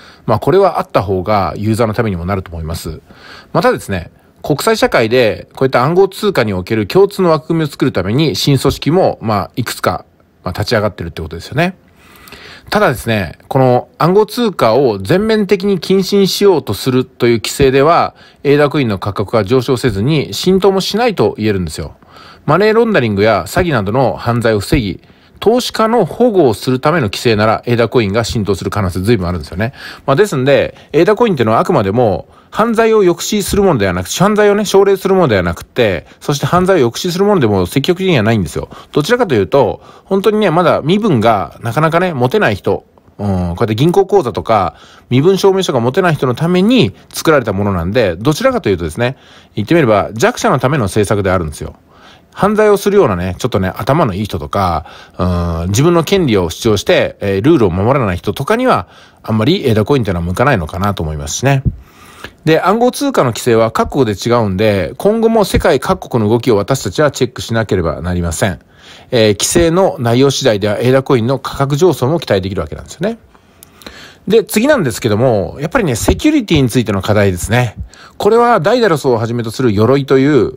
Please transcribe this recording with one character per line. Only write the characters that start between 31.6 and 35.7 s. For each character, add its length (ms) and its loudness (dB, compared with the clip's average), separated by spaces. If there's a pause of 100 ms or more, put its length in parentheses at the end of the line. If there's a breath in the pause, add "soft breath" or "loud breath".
く 80 -2
ま 120 2
で 80 -2
も、 360 0 (220 soft breath)
犯 260 -2
罪 180 2
を 60 4
抑 200 2
止 220 -4
す 140 -4
る 80 2
も 100 4
の 60 0
で 80 0
は 60 -2
な 100 -4
く、 60 -10
犯 260 2
罪 160 4
を 40 2
ね、 80 -2
奨 220 4
励 100 4
す 120 -12
る 80 2
も 60 4
の 60 2
で 80 2
は 80 2
な 100 -2
く 120 -12
て、 400 -2 (160 loud breath)